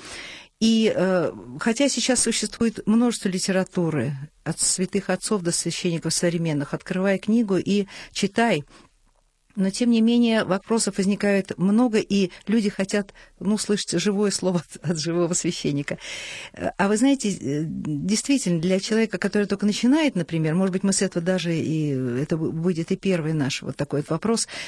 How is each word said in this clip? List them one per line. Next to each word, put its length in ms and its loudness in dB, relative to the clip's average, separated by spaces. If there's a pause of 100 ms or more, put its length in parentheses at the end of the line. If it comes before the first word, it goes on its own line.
(600)
И, 360 4
э, 360 2 (280)
хотя 300 2
сейчас 300 0
существует 640 -2
множество 440 2
литературы, 840 0 (300)
от 160 -6
святых 500 -2
отцов 320 -2
до 100 -2
священников 640 -2
современных, 640 0
открывай 420 0
книгу 400 2
и 300 0 (240)
читай. 520 0 (920)
Но, 140 2
тем 220 2
не 100 6
менее, 440 4
вопросов 520 0
возникает 600 2
много, 420 4
и 320 0 (160)
люди 220 2
хотят, 440 -2 (260)
ну, 180 0
слышать 420 0
живое 320 2
слово 280 0
от, 320 -6
от 80 -2
живого 340 0
священника. 640 -2 (560)
Э, 240 -4
а 100 2
вы 80 2
знаете, 360 2
э, 340 -4
действительно, 960 -2
для 180 2
человека, 380 0
который 300 0
только 180 -2
начинает, 500 2
например, 400 0
может 160 2
быть, 120 -4
мы 100 2
с 80 0
этого 220 -2
даже 300 0
и, 360 0
это 480 -2
бу-, 140 -2
будет 400 -2
и 40 0
первый 380 0
наш 280 -2
вот 140 -8
такой 240 -2
вот 100 -4
вопрос, 380 0 (200)